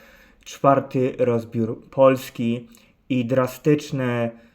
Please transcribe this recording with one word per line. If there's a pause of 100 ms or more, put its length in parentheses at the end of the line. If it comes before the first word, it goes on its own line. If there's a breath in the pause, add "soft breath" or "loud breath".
(440 loud breath)
czwarty
rozbiór
Polski (400 loud breath)
i
drastyczne, (240 soft breath)